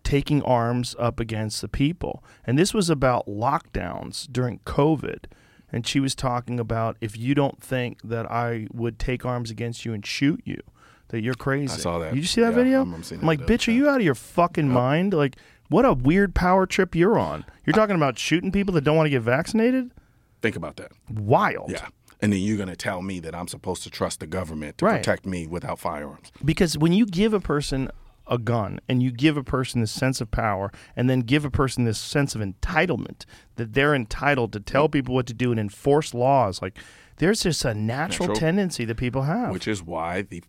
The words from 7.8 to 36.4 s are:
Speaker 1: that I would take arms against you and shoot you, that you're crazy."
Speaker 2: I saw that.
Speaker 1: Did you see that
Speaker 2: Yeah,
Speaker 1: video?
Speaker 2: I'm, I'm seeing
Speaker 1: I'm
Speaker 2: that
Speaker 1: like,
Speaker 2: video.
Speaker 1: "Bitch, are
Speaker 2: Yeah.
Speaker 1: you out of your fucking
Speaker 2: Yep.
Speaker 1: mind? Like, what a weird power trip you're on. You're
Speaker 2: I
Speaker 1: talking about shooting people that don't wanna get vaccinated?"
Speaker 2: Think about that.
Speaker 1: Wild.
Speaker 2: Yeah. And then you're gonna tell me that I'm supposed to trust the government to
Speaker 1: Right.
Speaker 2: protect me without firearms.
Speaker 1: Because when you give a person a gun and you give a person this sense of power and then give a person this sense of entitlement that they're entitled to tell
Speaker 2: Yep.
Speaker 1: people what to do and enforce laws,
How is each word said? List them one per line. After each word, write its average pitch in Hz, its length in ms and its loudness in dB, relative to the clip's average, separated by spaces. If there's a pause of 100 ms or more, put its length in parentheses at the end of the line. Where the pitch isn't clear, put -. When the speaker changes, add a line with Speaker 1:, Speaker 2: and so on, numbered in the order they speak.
Speaker 1:
that 113 280 -6
I 117 420 -4
would 117 260 -4
take 127 280 -2
arms 120 240 -4
against 113 340 -8
you 117 80 -4
and 104 140 -6
shoot - 380 0
you, - 160 -8 (480)
that 113 140 -6
you're 127 120 -2
crazy." 135 400 -2
Speaker 2:
I - 20 -6
saw 85 220 -2
that. 82 160 -4
Speaker 1:
Did 135 60 0
you 165 60 -4
see - 140 0
that 233 100 6
Speaker 2:
Yeah, 226 120 0
Speaker 1:
video? 262 200 4
Speaker 2:
I'm, 269 120 -4
I'm 165 80 -12
seeing - 180 -10
Speaker 1:
I'm - 20 -4
Speaker 2:
that 156 40 2
Speaker 1:
like, 160 140 4
Speaker 2:
video. 214 160 2
Speaker 1:
"Bitch, - 120 0
are 226 40 4
Speaker 2:
Yeah. 233 40 4
Speaker 1:
you 285 140 4
out 277 100 4
of 214 40 2
your 143 100 4
fucking 170 520 0
Speaker 2:
Yep. 127 80 4
Speaker 1:
mind? 151 400 2
Like, 143 220 2 (320)
what 208 160 6
a 254 80 6
weird 165 420 4
power 185 300 4
trip 185 300 0
you're 180 240 6
on. 80 260 -2 (220)
You're 156 80 4
Speaker 2:
I 208 40 6
Speaker 1:
talking 208 180 4
about 139 220 2
shooting 185 320 0
people 196 240 0
that 151 100 2
don't 151 120 4
wanna 156 140 4
get 135 120 2
vaccinated?" 220 680 2 (500)
Speaker 2:
Think 107 160 -2
about 78 200 -10
that. - 160 -16 (180)
Speaker 1:
Wild. 110 600 0
Speaker 2:
Yeah. - 180 -6 (340)
And 104 100 4
then 98 80 2
you're 107 160 0
gonna 95 200 -6
tell 95 260 -6
me 95 180 -8
that 80 140 -10
I'm 87 140 -8
supposed - 340 -8
to - 80 -14
trust - 300 -4
the 85 60 -10
government 78 520 -8
to 175 80 2
Speaker 1:
Right. 208 120 2
Speaker 2:
protect 107 280 -2
me 90 200 -4
without 82 320 -6
firearms. 73 540 -10 (100)
Speaker 1:
Because 156 360 2
when 165 160 4
you 220 100 6
give 208 300 0
a 196 60 2
person 143 500 -2 (400)
a 120 80 0
gun 110 400 -2 (120)
and 127 120 4
you 131 80 2
give 139 280 2
a 139 40 -4
person 127 380 -2
this 110 100 0
sense 131 300 -2
of 117 100 -6
power 101 400 0 (240)
and 123 140 2
then 127 120 2
give 135 260 2
a 131 40 -4
person 127 340 0
this 110 140 0
sense - 360 -2
of 110 80 -4
entitlement 156 840 -2 (320)
that 113 160 -8
they're 143 220 4
entitled 127 580 0
to 104 80 -8
tell 135 240 0
Speaker 2:
Yep. 151 80 0
Speaker 1:
people 127 220 0
what 127 140 2
to 123 60 -6
do 123 160 0
and 117 80 2
enforce 139 540 0
laws, 120 480 2